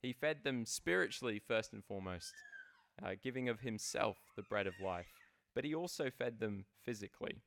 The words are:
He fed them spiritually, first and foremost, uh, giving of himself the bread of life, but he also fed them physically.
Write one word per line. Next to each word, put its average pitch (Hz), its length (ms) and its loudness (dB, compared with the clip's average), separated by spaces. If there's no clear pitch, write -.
He 127 120 -2
fed 151 320 0
them 127 200 2
spiritually, 131 800 2
first 110 280 2
and 104 100 -10
foremost, 95 500 -4
uh, 95 180 0
giving 127 280 0
of 113 100 0
himself 110 560 0
the 104 60 -6
bread 101 240 2
of 95 140 -4
life, 90 300 -2
but 131 120 0
he 151 100 0
also 165 340 0
fed 120 300 -2
them 104 240 0
physically. - 600 -4